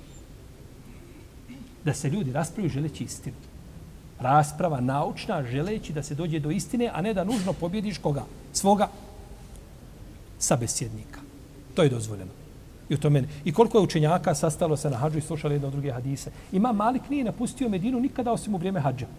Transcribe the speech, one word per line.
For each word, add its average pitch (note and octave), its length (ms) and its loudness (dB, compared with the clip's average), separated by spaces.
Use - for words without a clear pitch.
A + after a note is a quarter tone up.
da F3+ 80 2
se - 160 -2
ljudi C#3+ 240 0
raspravaju E3+ 360 -2
želeći D3+ 340 -2
istinu. - 320 -8
Rasprava D3 600 4
naučna, C#3+ 640 0
želeći D#3+ 500 -2
da D3 100 -2
se D3 120 -6
dođe D#3+ 240 0
do D3 120 0
istine, A#3 420 0
a D#3 80 -2
ne G#3+ 120 0
da F#3 100 0
nužno F#3+ 300 0
pobjediš F#3 440 -2
koga? C#3+ 260 0
Svoga G3 340 6
sabesjednika. - 800 -2
To F#3 100 6
je D3 60 8
dozvoljeno. G#2+ 420 -2
I - 40 2
u C#3+ 40 4
tome, D3 260 6
i D#3 80 2
koliko A3+ 240 8
je G3 60 10
učenjaka D#3+ 520 4
sastalo D#3 420 2
se D3+ 120 -2
na B2+ 80 0
hadžu D3+ 200 0
i D3 40 2
slušali D3+ 340 0
jedno C#3 140 0
druge C#3 220 -2
hadise. B2+ 400 -4
Imam G#3+ 240 4
Malik A#3 340 2
nije C#4 140 0
napustio A#3 460 0
Medinu G#3+ 300 2
nikada B3 320 0
osim G#3 240 0
u - 20 0
vrijeme F#3 220 0
hadža. C3 280 0